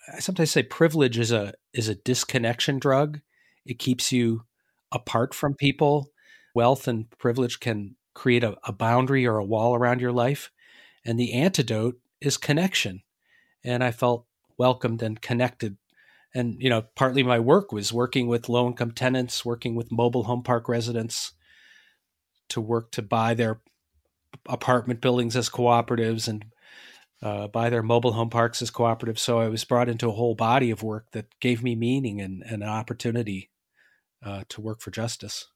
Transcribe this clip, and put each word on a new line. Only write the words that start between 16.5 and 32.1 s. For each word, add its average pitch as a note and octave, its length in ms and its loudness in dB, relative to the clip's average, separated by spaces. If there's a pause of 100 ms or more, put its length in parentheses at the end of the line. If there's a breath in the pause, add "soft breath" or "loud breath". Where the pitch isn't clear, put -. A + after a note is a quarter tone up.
you B2+ 100 2
know, A2+ 120 2 (120)
partly C3 300 2
my B2 160 4
work E3+ 320 4
was G#2 200 -4
working A#2+ 360 0
with A#2+ 200 -2
low-income A#2+ 440 0
tenants, B2+ 520 -2
working A#2+ 300 -4
with A#2 160 -4
mobile A#2+ 340 2
home B2 180 -2
park A#2 260 -2
residents A#2 640 -4 (1200 soft breath)
to B2 100 -4
work A2+ 320 -2
to A#2 100 -6
buy A2+ 320 2
their A2+ 260 -2 (840)
apartment B2 540 0
buildings B2 360 2
as A#2+ 120 0
cooperatives A#2 800 0
and, G#2+ 160 -6 (800 loud breath)
uh, G#2 260 -6
buy A#2 220 0
their A#2 120 0
mobile A#2 300 4
home A#2 180 -2
parks A#2 320 0
as A#2 80 -6
cooperatives. A2+ 500 0
So A#2 180 2
I A2+ 100 2
was A2 160 -4
brought B2 240 2
into A#2 200 -2
a G#2+ 40 -2
whole A2+ 220 0
body A#2 360 2
of A2 120 -4
work G#2+ 300 -6
that G#2+ 140 -10 (140)
gave B2 220 0
me A#2+ 120 -2
meaning A#2 460 -2